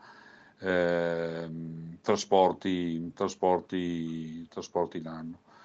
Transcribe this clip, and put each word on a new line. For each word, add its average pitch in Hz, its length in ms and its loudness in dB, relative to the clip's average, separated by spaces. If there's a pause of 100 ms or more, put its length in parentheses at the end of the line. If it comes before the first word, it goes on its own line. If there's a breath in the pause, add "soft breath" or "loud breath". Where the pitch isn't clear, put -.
(600 loud breath)
ehm, 82 1400 0
trasporti, 90 1120 2
trasporti, 85 1300 -2
trasporti 87 540 -4
l'anno. 80 380 -10 (260 loud breath)